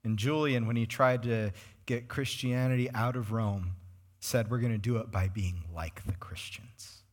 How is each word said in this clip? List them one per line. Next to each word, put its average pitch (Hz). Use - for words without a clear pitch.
And 107
Julian, 135
when 117
he 113
tried 127
to 110
get 123
Christianity 127
out 120
of 117
Rome, 101
said, 113
"We're 123
gonna 117
do 117
it 110
by 98
being 90
like 82
the 92
Christians." -